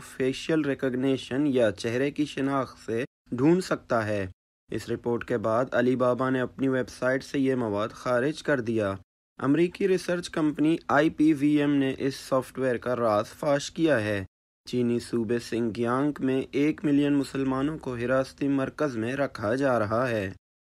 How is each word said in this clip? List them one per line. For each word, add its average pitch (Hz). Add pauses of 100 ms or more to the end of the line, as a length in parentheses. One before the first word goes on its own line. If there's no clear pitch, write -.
फेशियल 143
रिकॉग्निशन 135
या 123
चेहरे 123
की 143
शिनाख्त 135
से 113 (300)
ढूंढ 156
सकता 151
है। 101 (400)
इस 110
रिपोर्ट 117
के 123
बाद 113
अलीबाबा 123
ने 131
अपनी 123
वेबसाइट 131
से -
ये 131
मवाद 110
खारिज 127
कर 143
दिया। 104 (420)
अमरीकी 170
रिसर्च 180
कंपनी 156 (120)
आईपीवीएम 147
ने 139 (100)
इस 135
सॉफ्टवेयर 127
का 123
राज 110 (100)
फाश 143
किया 160
है। 104 (420)
चीनी 120
सूबे 120
सिंगयांग 120
में 131
एक 151
मिलियन 143
मुसलमानों 135
को 131
हिरासती 131
मरकज 135
में 113
रखा 120
जा 135
रहा 110
है। 104 (400)